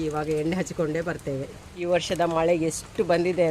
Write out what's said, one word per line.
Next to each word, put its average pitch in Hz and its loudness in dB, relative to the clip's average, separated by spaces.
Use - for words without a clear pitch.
ಇವಾಗ 151 -2
ಎಣ್ಣೆ 165 0
ಹಚ್ಚಿಕೊಂಡೇ 165 -2
ಬರ್ತೇವೆ. 147 -4
ಈ 175 -4
ವರ್ಷದ 175 2
ಮಳೆ 165 4
ಎಷ್ಟು - -4
ಬಂದಿದೆ 175 2